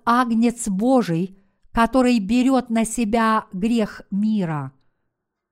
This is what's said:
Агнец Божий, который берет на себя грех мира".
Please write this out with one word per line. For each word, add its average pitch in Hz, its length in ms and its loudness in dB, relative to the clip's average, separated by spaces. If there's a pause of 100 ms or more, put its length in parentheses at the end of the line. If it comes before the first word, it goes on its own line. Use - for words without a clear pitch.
Агнец 233 600 0
Божий, 190 720 0 (320)
который 240 480 2
берет 247 520 0
на 226 160 0
себя 220 680 0
грех 214 580 -2
мира". 185 600 -2 (800)